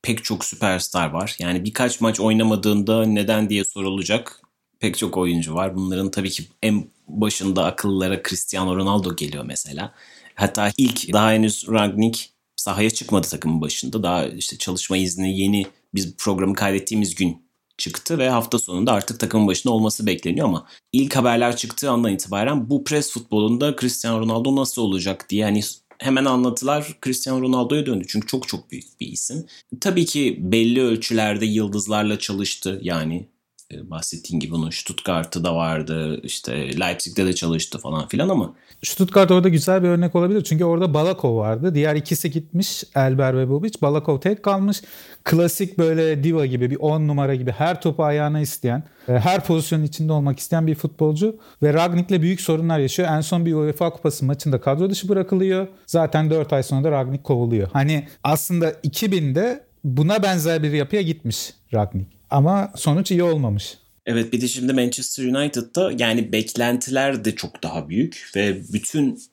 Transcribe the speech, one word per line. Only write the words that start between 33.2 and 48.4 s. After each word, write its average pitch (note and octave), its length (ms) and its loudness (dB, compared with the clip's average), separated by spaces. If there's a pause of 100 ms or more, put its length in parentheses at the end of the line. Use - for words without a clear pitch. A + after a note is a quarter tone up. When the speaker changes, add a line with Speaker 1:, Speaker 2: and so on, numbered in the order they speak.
Speaker 1:
e, - 160 -16
bahsettiğin E2 500 -6
gibi E2 160 -6
onun D#2+ 140 -2
Stuttgart'ı E2+ 720 -4
da E2+ 120 0
vardı, D#2+ 680 -2
işte C2+ 560 -6
Leipzig'te F2+ 460 -2
de F#2 80 2
çalıştı E2 460 -2
falan D#2 280 -6
filan F3+ 220 0
ama A#2 260 -2 (280)
Speaker 2:
Stuttgart F#3 480 4
orada F#3 180 6
güzel F3+ 340 4
bir F3+ 40 4
örnek F3 280 2
olabilir. F3+ 280 2
Çünkü D#3+ 200 0
orada E3+ 300 2
Balakov D3+ 440 2
vardı. A2+ 380 0
Diğer D3+ 200 2
ikisi D3+ 360 -2
gitmiş, E3 520 -4 (120)
Elber C3 420 4
ve C3 120 2
Bobic. D#3 320 0
Balakov D3 380 2
tek G3+ 240 -2
kalmış. G3 380 0 (420)
Klasik F3 540 2
böyle D#3+ 460 2
diva D#3+ 220 2
gibi, B2+ 260 0
bir C#3 40 -2
on D3+ 320 0
numara C#3 280 2
gibi B2+ 160 -2
her E3 300 -2
topu D#3+ 220 0
ayağına D3 360 0
isteyen, C3+ 440 -2 (240)